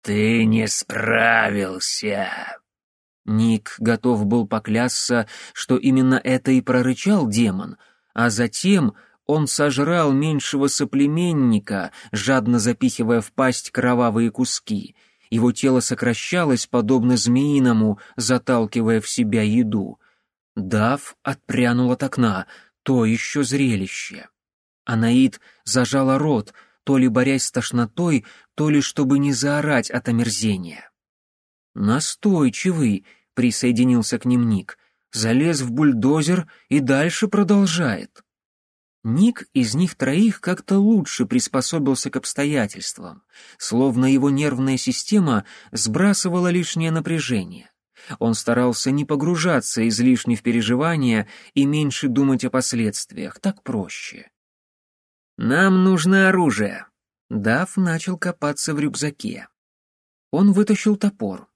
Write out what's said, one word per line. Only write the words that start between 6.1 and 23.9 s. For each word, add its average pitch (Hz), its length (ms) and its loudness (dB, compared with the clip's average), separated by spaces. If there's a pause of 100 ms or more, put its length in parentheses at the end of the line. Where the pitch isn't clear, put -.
это 131 280 0
и 127 100 4
прорычал 127 680 0
демон, 101 500 -2 (360)
а 117 160 0
затем 120 640 0 (320)
он 151 220 0
сожрал 147 680 0
меньшего 143 540 0
соплеменника, 139 1200 0 (200)
жадно 120 480 0
запихивая 117 640 0
в - 100 -14
пасть - 400 -2
кровавые 120 580 0
куски. - 680 -6 (360)
Его 117 200 2
тело 131 280 0
сокращалось, 123 880 -2
подобно 123 500 2
змеиному, 120 840 2 (160)
заталкивая 117 840 0
в - 80 -12
себя 113 320 0
еду. 107 580 0 (560)
Дав 110 680 -2
отпрянул 123 680 0
от 127 120 -2
окна, 110 420 -2 (380)
то 123 220 2
ещё 117 360 -2
зрелище. 123 880 -4 (560)